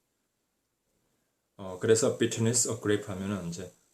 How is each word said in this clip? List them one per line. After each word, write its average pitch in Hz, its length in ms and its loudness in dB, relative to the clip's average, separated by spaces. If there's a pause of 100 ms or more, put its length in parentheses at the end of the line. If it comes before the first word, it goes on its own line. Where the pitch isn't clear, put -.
(1600)
어, 95 240 -10
그래서 113 380 4
bitterness 117 500 2
of 113 140 -6
grief 104 260 0
하면은 95 400 -6
이제 87 240 -10 (220)